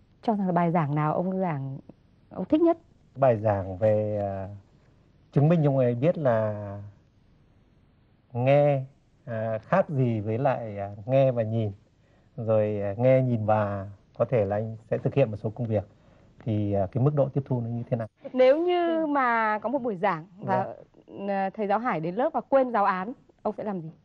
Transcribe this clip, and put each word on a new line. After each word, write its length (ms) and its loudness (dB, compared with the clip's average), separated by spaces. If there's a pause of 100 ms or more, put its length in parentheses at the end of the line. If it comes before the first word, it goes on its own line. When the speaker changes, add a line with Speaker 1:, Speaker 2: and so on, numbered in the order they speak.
(220)
Speaker 1:
cho 140 0
rằng 120 -2
là 60 2
bài 180 2
giảng 240 0
nào 180 0
ông 260 -2
giảng 380 -4 (520)
ông 160 -8
thích 160 2
nhất? 160 4 (380)
Speaker 2:
Bài 220 4
giảng 400 -2
về, 420 2
à, 300 -6 (840)
chứng 180 4
minh 140 4
cho 80 4
mọi 140 2
người 100 2
biết 220 0
là 360 0 (1800)
nghe, 500 4 (420)
à, 320 -6
khác 320 0
gì 300 0
với 180 -2
lại, 400 -2
à, 140 -8 (140)
nghe 260 4
và 120 -2
nhìn. 280 -2 (680)
Rồi, 440 0
à, 160 -4
nghe, 240 6
nhìn 240 0
và 440 0 (280)
có 80 2
thể 200 2
là 100 -2
anh 220 -6 (120)
sẽ 80 -2
thực 160 -2
hiện 180 2
một 60 -8
số 120 -6
công 180 -6
việc. 160 0 (600)
Thì, 280 0
à, 180 0
cái 120 0
mức 120 2
độ 140 2
tiếp 160 -2
thu 160 -4
nó 60 -6
như 220 -6
thế 80 -2
nào? 100 -6 (260)
Speaker 1:
Nếu 300 6
như 420 0
mà 540 0
có 100 -6
một 100 -2
buổi 160 -4
giảng 300 -2 (140)
và, 280 -2 (400)
Speaker 2:
Vâng. 220 -10
Speaker 1:
à, 200 -2
thầy 180 -4
giáo 120 2
Hải 200 -2
đến 160 -4
lớp 180 0
và 80 -2
quên 300 2
giáo 140 2
án, 280 -2 (280)
ông 160 -4
sẽ 60 -10
làm 180 -6
gì? 80 -12 (160)